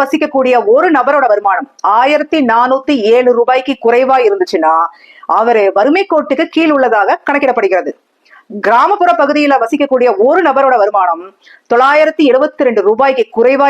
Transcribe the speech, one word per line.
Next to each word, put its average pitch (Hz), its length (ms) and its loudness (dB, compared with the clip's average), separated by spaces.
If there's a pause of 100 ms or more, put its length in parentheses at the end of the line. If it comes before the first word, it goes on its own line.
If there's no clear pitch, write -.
வசிக்கக்கூடிய 269 520 -2 (200)
ஒரு 330 140 2 (100)
நபரோட 269 340 0
வருமானம் 196 360 -2 (300)
ஆயிரத்தி 302 420 0 (120)
நானூத்தி 262 420 0 (200)
ஏழு 247 240 2
ரூபாய்க்கு 254 360 -2 (120)
குறைவா 254 400 2
இருந்துச்சுன்னா, 180 480 0 (640)
அவரு 226 260 2 (140)
வறுமை 302 340 0
கோட்டுக்கு 302 420 -2
கீழ் 320 220 0
உள்ளதாக 233 420 0 (100)
கணக்கிடப்படுகிறது. 220 640 -2 (720)
கிராமப்புற 349 440 2 (100)
பகுதியில 294 420 0
வசிக்கக்கூடிய 262 460 -2 (180)
ஒரு 339 200 2
நபரோட 269 360 2
வருமானம் 185 420 -2 (460)
தொள்ளாயிரத்தி 302 600 2
எழுபத்தி 277 360 0
ரெண்டு 220 200 0
ரூபாய்க்கு 247 380 0 (120)
குறைவா 269 340 2